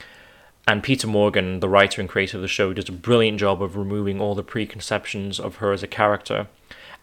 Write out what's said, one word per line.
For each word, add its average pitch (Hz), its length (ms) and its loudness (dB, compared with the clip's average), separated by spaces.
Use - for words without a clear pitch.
And 107 160 2
Peter 131 240 0
Morgan, 101 520 2
the 95 100 0
writer 98 320 6
and 90 80 -4
creator 98 280 -2
of 90 40 -6
the 95 60 -4
show, 95 260 0
does 92 160 -6
a 92 40 -10
brilliant 110 460 2
job 98 220 2
of 98 160 -4
removing 98 420 -2
all 104 160 0
the 98 80 -4
preconceptions 104 960 -6
of 101 180 -8
her 104 140 0
as 98 120 -2
a 101 40 -8
character. 104 600 0